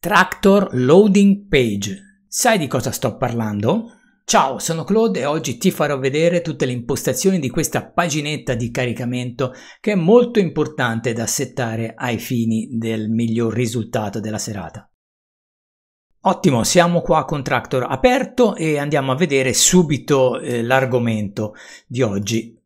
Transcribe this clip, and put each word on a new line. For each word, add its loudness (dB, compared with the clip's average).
Tractor 2
Loading 6
Page. -2
Sai 0
di 0
cosa -2
sto -4
parlando? -2
Ciao, 2
sono -4
Claude 0
e -2
oggi -4
ti 4
farò -2
vedere 2
tutte -4
le -2
impostazioni -2
di -2
questa -2
paginetta -4
di -4
caricamento -6
che -2
è 0
molto 4
importante -2
da -4
settare -6
ai -6
fini -2
del -4
miglior -2
risultato -4
della -8
serata. -12
Ottimo, 2
siamo 2
qua 0
con -6
Tractor -2
aperto 2
e 0
andiamo 0
a 0
vedere 2
subito, 2
eh, -4
l'argomento 0
di -6
oggi. -2